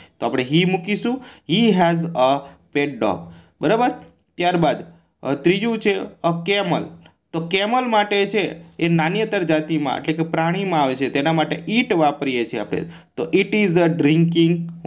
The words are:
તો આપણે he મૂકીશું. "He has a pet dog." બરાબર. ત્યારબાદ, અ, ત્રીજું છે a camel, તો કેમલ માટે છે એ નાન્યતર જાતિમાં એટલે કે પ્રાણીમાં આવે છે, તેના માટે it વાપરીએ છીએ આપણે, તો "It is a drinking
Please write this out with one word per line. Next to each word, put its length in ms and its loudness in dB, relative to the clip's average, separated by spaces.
તો 60 -4
આપણે 260 -2
he 120 4
મૂકીશું. 580 -2
"He 100 2
has 440 4
a 360 2
pet 240 -2
dog." 180 0
બરાબર. 300 2
ત્યારબાદ, 460 0
અ, 100 -4
ત્રીજું 460 0
છે 220 0
a 480 -4
camel, 320 0
તો 140 -6
કેમલ 380 0
માટે 420 2
છે 280 -2
એ 80 0
નાન્યતર 560 0
જાતિમાં 560 0
એટલે 140 -2
કે 100 -2
પ્રાણીમાં 600 0
આવે 120 0
છે, 140 -2
તેના 240 0
માટે 340 -2
it 260 0
વાપરીએ 520 0
છીએ 140 -6
આપણે, 260 -4
તો 140 -4
"It 200 2
is 180 2
a 80 6
drinking 680 4